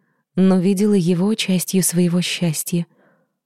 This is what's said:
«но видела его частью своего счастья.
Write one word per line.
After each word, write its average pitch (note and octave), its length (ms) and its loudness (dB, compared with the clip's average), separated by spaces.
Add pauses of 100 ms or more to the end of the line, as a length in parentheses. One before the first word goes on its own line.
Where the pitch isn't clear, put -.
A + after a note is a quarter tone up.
(360)
«но F#3+ 240 4
видела G3+ 340 2
его F#3 400 0
частью F#3 480 -2
своего F3 400 0
счастья. E3+ 640 -4 (600)